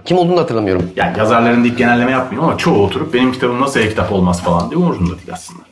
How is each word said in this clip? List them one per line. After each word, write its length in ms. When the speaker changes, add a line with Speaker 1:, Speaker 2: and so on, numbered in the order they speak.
Speaker 1:
Kim 140
olduğunu 180
da 40
hatırlamıyorum. 560
Speaker 2:
Yani 220
yazarların 460
deyip 140
genelleme 320
yapmıyorum 380
ama 100
çoğu 280
oturup 280
benim 180
kitabım 280
nasıl 200
e-kitap 320
olmaz 300
falan 280
diye 80
umurunda 320
değil 220
aslında. 280